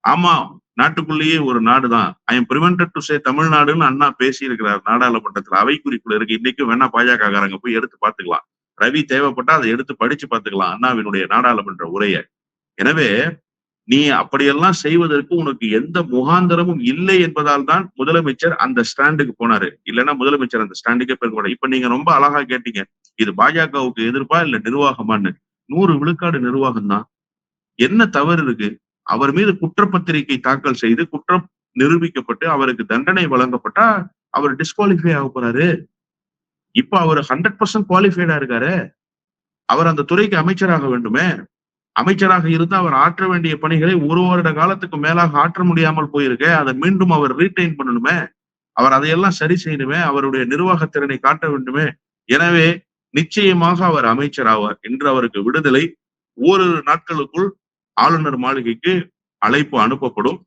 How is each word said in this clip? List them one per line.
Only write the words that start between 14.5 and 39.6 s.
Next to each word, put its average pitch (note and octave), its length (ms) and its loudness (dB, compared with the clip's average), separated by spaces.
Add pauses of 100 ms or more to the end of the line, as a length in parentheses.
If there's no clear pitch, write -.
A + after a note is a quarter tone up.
செய்வதற்கு D3+ 520 0
உனக்கு C#3+ 340 -2
எந்த C#3 340 -2
முகாந்திரமும் E3+ 800 0
இல்லை F3 380 2
என்பதால் D3 480 0
தான் F3 140 2 (140)
முதலமைச்சர் D#3 580 0
அந்த B2 280 -2
ஸ்டாண்டுக்கு C#3 540 0
போனாரு. G#2+ 320 0 (180)
இல்லைன்னா B2 340 0
முதலமைச்சர் B2+ 440 0
அந்த F#2 140 -16
ஸ்டாண்டுக்கே B2 380 -2
போயிருக்க A2 200 -4
மாட்டார். G#2 180 -4
இப்ப C3+ 120 -6
நீங்க C3 200 -2
ரொம்ப C3+ 280 0
அழகா C#3+ 260 2
கேட்டீங்க, B2 400 -6 (380)
இது G#2 140 0
பா G#2+ 160 2
ஜ D#3+ 200 0
கவுக்கு C3 400 -4
எதிர்ப்பா C3+ 340 -2
இல்ல C3+ 140 -2
நிர்வாகமான்னு. A2 720 -2 (380)
நூறு E3+ 300 2
விழுக்காடு E3 400 -2
நிர்வாகம் B2 540 -2
தான். G#2 140 -4 (720)
என்ன G3 380 4
தவறு D#3+ 300 2
இருக்கு? A2+ 220 -4 (380)
அவர் C3+ 240 0
மீது F#3+ 280 2
குற்றப்பத்திரிகை E3+ 800 -2
தாக்கல் C3+ 420 -2
செய்து A#2 280 2
குற்றம் F3 340 -2 (320)
நிரூபிக்கப்பட்டு D3 720 0
அவருக்கு C3+ 400 0
தண்டனை D3+ 420 0
வழங்கப்பட்டா B2+ 580 0 (480)
அவர் C#3+ 220 0
டிஸ்குவாலிஃபை E3+ 600 0
ஆக C#3 120 -4
போறாரு. B2+ 400 -2 (1080)
இப்ப - 240 0
அவர் D#3+ 280 2
ஹண்ட்ரட் F3 320 -2
பர்சன்ட் G#3+ 300 -2
குவாலிஃபைடா F3+ 480 2
இருக்காரு. C3 360 -2 (960)